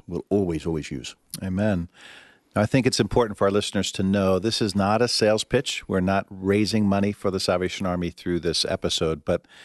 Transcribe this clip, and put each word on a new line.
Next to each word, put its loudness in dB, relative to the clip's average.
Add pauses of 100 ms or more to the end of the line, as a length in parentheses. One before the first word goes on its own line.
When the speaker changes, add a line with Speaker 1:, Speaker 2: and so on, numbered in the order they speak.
Speaker 1:
will -6
always, 0
always -4
use. -10 (280)
Speaker 2:
Amen. 0 (680)
Now, 4
I 4
think 2
it's 2
important 2
for 2
our 4
listeners -2
to -4
know 2
this -2
is 0
not 2
a 2
sales 2
pitch. -2
We're 0
not 0
raising 2
money 2
for -2
the -2
Salvation -2
Army -2
through -4
this -2
episode, -2
but -2 (180)